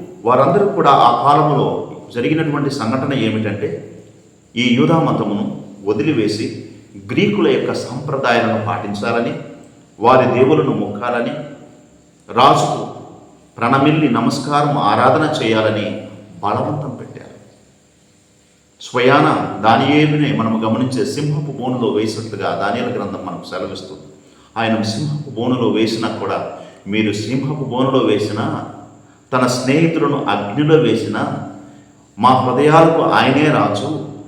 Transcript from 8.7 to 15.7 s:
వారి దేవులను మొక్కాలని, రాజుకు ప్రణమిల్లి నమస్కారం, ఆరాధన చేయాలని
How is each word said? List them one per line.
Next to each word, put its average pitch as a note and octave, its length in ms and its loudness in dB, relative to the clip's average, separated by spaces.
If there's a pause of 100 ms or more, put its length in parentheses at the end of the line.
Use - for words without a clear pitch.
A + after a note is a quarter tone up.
వారి B2+ 380 4
దేవులను D3+ 320 4
మొక్కాలని, A#2 600 -4 (1000)
రాజుకు C#3+ 540 2 (720)
ప్రణమిల్లి C#3+ 500 2
నమస్కారం, C#3+ 720 0
ఆరాధన D3+ 680 2
చేయాలని G#2+ 600 0 (380)